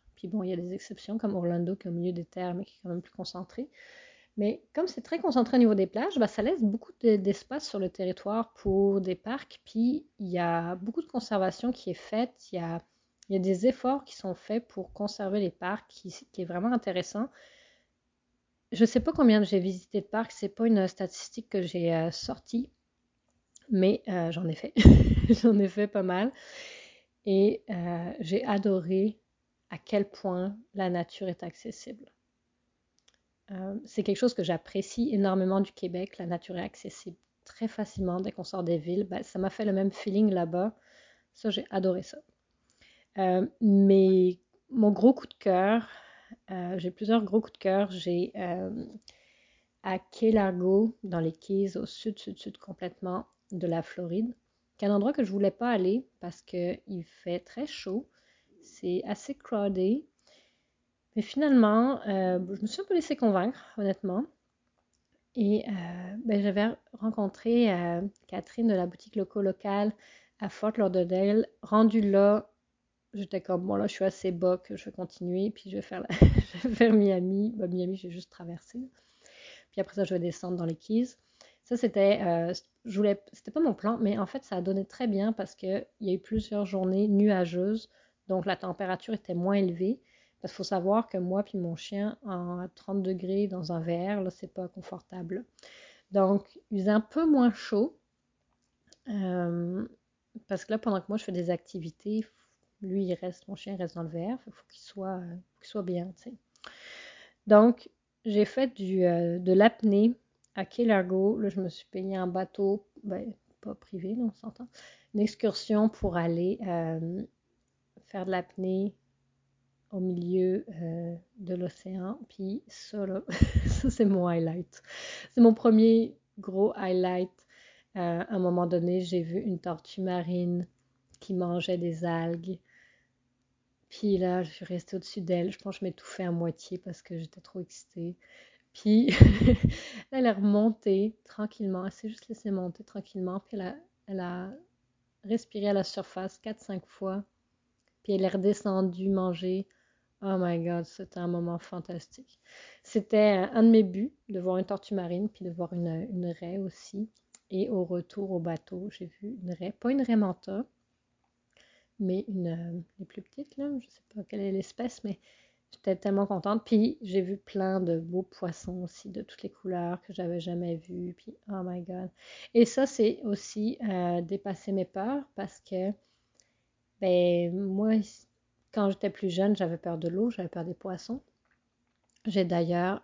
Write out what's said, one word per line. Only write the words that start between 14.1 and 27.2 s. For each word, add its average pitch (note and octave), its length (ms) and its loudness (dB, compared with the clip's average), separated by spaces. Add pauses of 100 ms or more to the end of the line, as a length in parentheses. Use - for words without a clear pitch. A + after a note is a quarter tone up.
sont F#3 180 -8
faits A3+ 340 -6
pour - 260 -12
conserver G3+ 460 -4
les F#3 120 0
parcs, F#3+ 380 -8
qui, - 420 -18
qui F#3+ 100 -10
est F3 40 -6
vraiment F3+ 280 -2
intéressant. G#3 560 -4 (1400)
Je G#3 120 4
sais A3+ 160 4
pas D#4 140 0
combien A3 300 6
j'ai F#3+ 160 2
visité F#3 420 -4
de - 40 -16
parcs, A3+ 280 -6
c'est G3+ 160 -8
pas A3+ 180 -2
une G3+ 200 4
statistique - 600 -10
que G3 120 -2
j'ai, E3+ 340 0
euh, E3 160 0
sortie, - 580 -6 (1000)
mais, F#3+ 400 4
euh, E3+ 220 -2
j'en E3+ 180 -4
ai D#3 60 -4
fait. - 200 -10
<laughs> - 540 10
J'en A3+ 300 6
ai G3 80 4
fait G#3 200 -2
pas G3+ 160 -2
mal. F#3 280 0 (920)